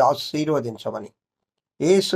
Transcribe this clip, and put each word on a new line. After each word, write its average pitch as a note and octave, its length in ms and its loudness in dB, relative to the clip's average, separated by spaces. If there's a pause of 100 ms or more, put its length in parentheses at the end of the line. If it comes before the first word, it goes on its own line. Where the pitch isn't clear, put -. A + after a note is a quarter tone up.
ఆశీర్వదించమని A#2+ 1000 -4 (680)
యేసు F#3+ 360 2